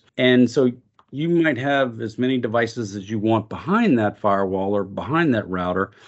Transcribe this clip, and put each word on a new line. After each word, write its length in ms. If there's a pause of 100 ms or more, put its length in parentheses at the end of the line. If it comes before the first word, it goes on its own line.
(180)
And 320
so 220 (400)
you 180
might 300
have 420
as 160
many 220
devices 560
as 120
you 120
want 280
behind 520
that 180
firewall 580
or 80
behind 520
that 120
router, 440 (160)